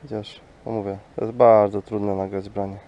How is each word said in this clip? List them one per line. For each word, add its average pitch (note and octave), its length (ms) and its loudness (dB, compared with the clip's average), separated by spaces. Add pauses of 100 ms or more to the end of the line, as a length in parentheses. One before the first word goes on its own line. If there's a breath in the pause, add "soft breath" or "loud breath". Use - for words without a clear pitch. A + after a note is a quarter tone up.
Chociaż, G#2+ 360 -10 (240)
no A2+ 60 -8
mówię, G2+ 260 -6 (180)
to - 60 -6
jest A2+ 120 -4
bardzo G#2+ 480 6
trudne G2+ 340 -4
nagrać F#2+ 340 -6
branie. G2 280 -6 (100)